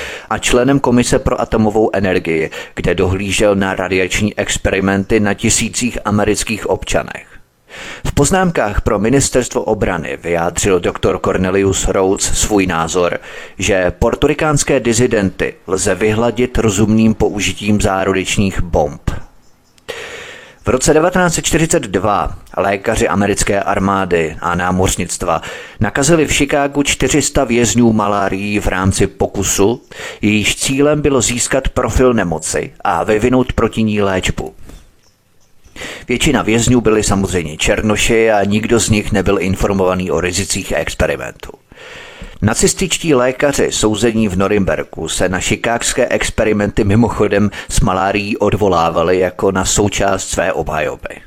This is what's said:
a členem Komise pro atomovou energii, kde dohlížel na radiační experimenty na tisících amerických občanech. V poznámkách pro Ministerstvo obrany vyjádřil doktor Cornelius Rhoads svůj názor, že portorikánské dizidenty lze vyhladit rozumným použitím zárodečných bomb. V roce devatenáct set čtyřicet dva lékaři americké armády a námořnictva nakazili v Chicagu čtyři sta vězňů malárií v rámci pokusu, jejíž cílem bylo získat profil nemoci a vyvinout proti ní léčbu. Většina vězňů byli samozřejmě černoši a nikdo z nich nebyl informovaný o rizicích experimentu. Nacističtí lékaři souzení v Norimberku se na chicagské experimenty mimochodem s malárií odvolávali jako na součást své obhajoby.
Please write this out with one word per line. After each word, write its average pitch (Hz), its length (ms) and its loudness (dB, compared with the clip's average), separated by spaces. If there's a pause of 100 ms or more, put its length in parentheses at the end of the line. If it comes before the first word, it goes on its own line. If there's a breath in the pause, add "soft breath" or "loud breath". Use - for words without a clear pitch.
(300 loud breath)
a 110 80 -2
členem 135 420 2
Komise 123 380 2
pro - 220 -2
atomovou 110 520 2
energii, 85 580 0 (240 loud breath)
kde 87 200 0
dohlížel 95 600 0
na 98 200 0
radiační 92 640 -2
experimenty 98 840 0
na 101 140 0
tisících 113 680 -2
amerických 104 680 0
občanech. - 560 -4 (800 loud breath)
V - 60 -2
poznámkách 160 680 0
pro 110 180 0
Ministerstvo 123 640 0
obrany 92 600 -2
vyjádřil 85 580 0
doktor 92 440 -2
Cornelius 92 640 0
Rhoads 95 500 2
svůj 101 280 2
názor, 87 520 0 (400 loud breath)
že 92 400 0
portorikánské 143 800 0
dizidenty 110 720 0 (120)
lze 92 280 0
vyhladit 110 640 0
rozumným 107 560 2
použitím 101 640 -2
zárodečných 95 800 0
bomb. 82 500 -2 (1500 loud breath)
V - 40 -6
roce 139 260 4
devatenáct 175 400 2
set 147 100 -2
čtyřicet 165 380 2
dva 95 560 -2 (180)
lékaři 101 520 0
americké 98 540 0
armády 95 760 0
a 87 140 -2
námořnictva 90 880 -2 (380 loud breath)
nakazili 143 460 2
v - 60 -2
Chicagu 143 500 0
čtyři 139 400 0
sta - 220 0
vězňů 117 480 2
malárií 101 680 0
v - 60 -2
rámci 95 400 0
pokusu, 101 760 -2 (380 loud breath)
jejíž 104 360 2
cílem 143 460 0
bylo 139 180 2
získat 120 480 0
profil 123 460 2
nemoci 87 580 -2 (120)
a 87 200 0
vyvinout 123 480 2
proti 110 300 0
ní 104 200 0
léčbu. - 520 -2 (1500 loud breath)
Většina 123 340 2
vězňů 117 380 4
byli 110 220 4
samozřejmě 92 540 0
černoši 107 720 2
a 101 140 4
nikdo 107 360 2
z - 100 0
nich 107 220 0
nebyl 101 280 2
informovaný 92 720 0
o 76 100 0
rizicích 90 560 -4
experimentu. - 760 -4 (920 loud breath)
Nacističtí 165 720 0
lékaři 127 580 2
souzení 110 560 2
v 90 80 -4
Norimberku 90 720 -2
se 92 200 0
na 92 100 -2
chicagské - 720 -2
experimenty 107 760 0
mimochodem 104 640 2 (180 loud breath)
s - 120 0
malárií 101 560 0
odvolávali 90 800 2
jako 92 340 0
na 92 120 0
součást 101 640 0
své - 240 -2
obhajoby. - 640 -6 (100)